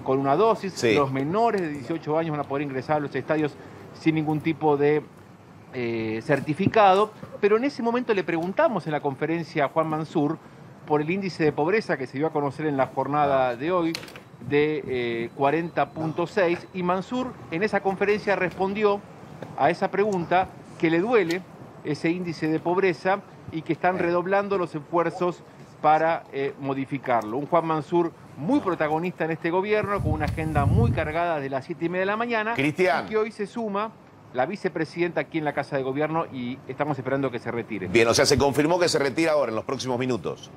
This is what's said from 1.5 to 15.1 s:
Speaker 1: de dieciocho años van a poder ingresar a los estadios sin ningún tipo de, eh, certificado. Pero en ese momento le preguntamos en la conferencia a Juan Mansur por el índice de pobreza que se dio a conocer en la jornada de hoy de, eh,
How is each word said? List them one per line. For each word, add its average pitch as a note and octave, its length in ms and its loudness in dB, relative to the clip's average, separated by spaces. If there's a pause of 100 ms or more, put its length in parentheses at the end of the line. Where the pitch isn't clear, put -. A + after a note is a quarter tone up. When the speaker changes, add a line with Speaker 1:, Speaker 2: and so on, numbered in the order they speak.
Speaker 1:
de E3 80 -4
dieciocho D3 460 -4
años E3 160 0
van D3 80 -4
a - 80 -6
poder C#3 140 -2
ingresar C#3 360 -2
a - 20 0
los C#3+ 160 -6
estadios D3+ 400 -2 (380)
sin D#3+ 200 2
ningún D#3 260 0
tipo D#3 360 2
de, D3 260 4 (720)
eh, A2+ 500 -2
certificado. F#3 880 4 (300)
Pero G#3 160 6
en A#3 80 2
ese C#4+ 180 -4
momento A#3 320 0
le F#3+ 80 0
preguntamos F3 640 0
en D#3+ 60 -2
la C#3+ 80 -2
conferencia D3+ 640 -2
a C3 40 0
Juan D#3+ 200 0
Mansur D#3 500 0 (480)
por D3 140 2
el D3+ 100 -2
índice F#3 320 -2
de D#3 80 4
pobreza F3 460 0
que C3 100 -6
se C3 120 -10
dio D3+ 100 0
a D#3 40 -4
conocer D3 340 -2
en D3 100 0
la C3 100 4
jornada C3+ 720 0
de C#3+ 160 -4
hoy E3 220 0 (540)
de, D3 380 2
eh, A#2+ 480 -4